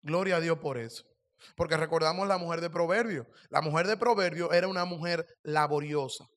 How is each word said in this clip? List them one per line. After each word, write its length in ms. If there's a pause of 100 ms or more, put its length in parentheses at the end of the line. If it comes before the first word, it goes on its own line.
Gloria 340
a 40
Dios 180
por 180
eso. 280 (520)
Porque 200
recordamos 500
la 120
mujer 220
de 100
Proverbio. 560 (240)
La 100
mujer 260
de 100
Proverbio 560
era 160
una 160
mujer 420 (160)
laboriosa. 840 (100)